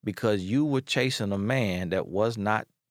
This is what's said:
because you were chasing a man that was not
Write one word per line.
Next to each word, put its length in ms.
because 380
you 240
were 160
chasing 500
a 60
man 520
that 180
was 300
not 300